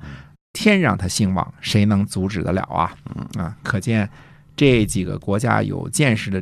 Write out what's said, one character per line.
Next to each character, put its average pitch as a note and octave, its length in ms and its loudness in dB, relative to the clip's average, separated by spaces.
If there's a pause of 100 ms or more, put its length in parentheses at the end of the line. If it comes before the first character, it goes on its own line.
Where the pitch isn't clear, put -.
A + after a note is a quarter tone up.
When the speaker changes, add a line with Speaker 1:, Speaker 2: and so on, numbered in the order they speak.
(540)
Speaker 1:
天 G#3 260 2
让 A#2 180 2
他 F#2+ 80 -4
兴 F#2+ 280 0
旺， - 260 -2
谁 - 260 2
能 G2+ 200 4
阻 F#2+ 240 -2
止 G2+ 120 -4
得 - 120 -2
了 F#2+ 100 0
啊？ - 320 -2 (200)
Speaker 2:
嗯。 - 280 -8
Speaker 1:
啊， D#2+ 200 -8
可 - 160 -2
见 G#2+ 300 0 (480)
这 B2+ 280 6
几 F#2+ 180 -2
个 G2 140 -6
国 G2+ 220 -2
家 G#2+ 240 2
有 F#2 260 -6
见 C3+ 260 2
识 G#2 140 -6
的 F#2+ 120 -2